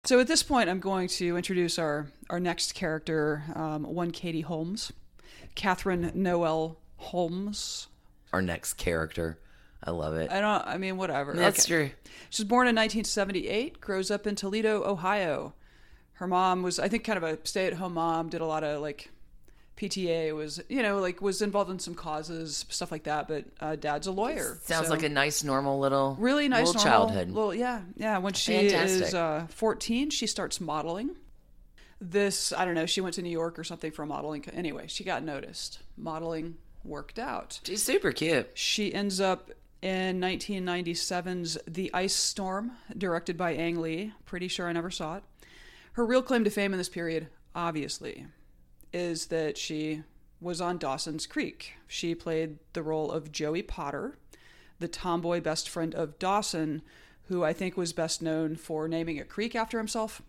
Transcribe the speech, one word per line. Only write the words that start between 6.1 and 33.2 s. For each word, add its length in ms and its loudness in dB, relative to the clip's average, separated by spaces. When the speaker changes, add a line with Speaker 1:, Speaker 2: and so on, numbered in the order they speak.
Speaker 1:
Noel 640 2
Holmes. 920 -2
Speaker 2:
Our 80 4
next 340 -2
character. 640 0
I 60 -4
love 260 -2
it. 140 0
Speaker 1:
I 100 0
don't, 260 2
I 120 -4
mean, 180 -2
whatever. 380 -2
Speaker 2:
That's 320 4
Speaker 1:
Okay. 20 -4
Speaker 2:
true. 20 -4
Speaker 1:
She's 160 -2
born 220 6
in 60 6
nineteen 300 2
seventy-eight, 760 0
grows 280 -2
up 160 0
in 80 0
Toledo, 480 2
Ohio. 720 0
Her 120 -8
mom 360 4
was, 160 0
I 100 2
think, 160 0
kind 140 0
of 40 -2
a 220 -2
stay-at-home 500 0
mom, 340 2
did 120 -4
a 60 -2
lot 180 0
of, 180 -2
like, 300 -8
P 120 -4
T 220 0
A, 220 2
was, 360 -6
you 140 2
know, 160 4
like, 240 0
was 180 2
involved 300 2
in 80 -4
some 160 -8
causes, 760 -6
stuff 200 -4
like 140 -6
that, 240 0
but, 160 -2
uh, 160 -2
dad's 320 -2
a 40 -2
lawyer, 520 -2
Speaker 2:
Sounds 240 2
Speaker 1:
so 60 4
Speaker 2:
like 100 0
a 40 2
nice, 360 2
normal 340 2
little, 400 4
Speaker 1:
Really 300 4
nice, 180 6
Speaker 2:
little 180 4
Speaker 1:
normal 240 10
Speaker 2:
childhood. 220 0
Speaker 1:
little, 240 0
yeah, 280 -2
yeah. 220 0
When 140 0
she 360 6
Speaker 2:
Fantastic. 380 4
Speaker 1:
is, 80 0
uh, 340 0
fourteen, 600 0
she 160 0
starts 340 -2
modeling. 500 -2
This, 520 2
I 120 2
don't 100 2
know, 120 2
she 140 2
went 140 -2
to 80 -4